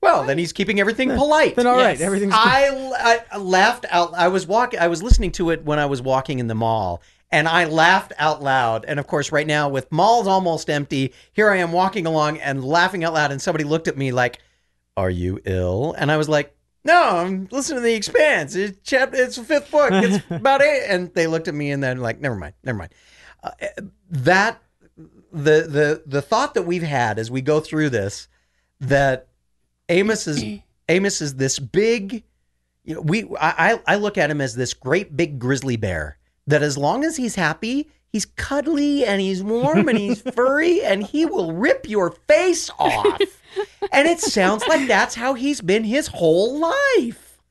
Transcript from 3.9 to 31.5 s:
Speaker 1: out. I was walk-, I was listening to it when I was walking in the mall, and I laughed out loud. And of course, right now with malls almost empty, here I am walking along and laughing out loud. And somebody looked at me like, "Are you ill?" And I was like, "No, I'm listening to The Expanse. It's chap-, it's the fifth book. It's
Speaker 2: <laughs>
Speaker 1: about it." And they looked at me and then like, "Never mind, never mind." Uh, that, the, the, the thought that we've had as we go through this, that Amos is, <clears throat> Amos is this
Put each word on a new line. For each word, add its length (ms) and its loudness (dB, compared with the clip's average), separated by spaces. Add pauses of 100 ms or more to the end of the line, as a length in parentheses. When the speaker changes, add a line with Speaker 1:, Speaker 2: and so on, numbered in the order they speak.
Speaker 1:
out. 240 0
I 160 2
was 180 -2
walk-, 280 0
I 120 2
was 160 -2
listening 300 4
to 180 -2
it 140 -4
when 140 0
I 80 2
was 140 -4
walking 380 -2
in 80 -4
the 80 -4
mall, 460 -2 (300)
and 180 2
I 160 2
laughed 520 2
out 240 0
loud. 440 0
And 140 -4
of 80 -6
course, 260 -4
right 140 0
now 220 0
with 220 -6
malls 360 4
almost 420 0
empty, 440 -2 (200)
here 160 4
I 80 4
am 160 0
walking 320 0
along 340 0
and 240 -4
laughing 400 2
out 100 -2
loud. 200 0
And 80 -8
somebody 240 -2
looked 240 -2
at 80 -4
me 160 -2
like, 260 0 (580)
"Are 120 0
you 340 -4
ill?" 540 -2
And 120 -2
I 60 2
was 140 -2
like, 260 0 (300)
"No, 320 4
I'm 340 -4
listening 280 -4
to 20 -8
The 120 2
Expanse. 600 0
It's 220 -4 (120)
chap-, 240 0
it's 220 0
the 80 -12
fifth 260 0
book. 220 4
It's 340 2
Speaker 2:
<laughs> 60 -20
Speaker 1:
about 300 2
it." 280 2
And 240 -2
they 140 2
looked 220 -2
at 40 -6
me 180 -4
and 120 -2
then 160 -2
like, 220 -6
"Never 160 -4
mind, 160 -12 (100)
never 140 -4
mind." 160 -12 (500)
Uh, 60 -8 (640)
that, 500 0 (720)
the, 340 2
the, 380 -2
the 160 -4
thought 320 -2
that 100 -2
we've 200 -4
had 360 -2
as 100 -6
we 120 -6
go 180 2
through 300 -2
this, 400 -4 (500)
that 480 0 (600)
Amos 400 0
is, 320 -6 (100)
<clears throat> 200 -20
Amos 320 0
is 140 -6
this 240 -2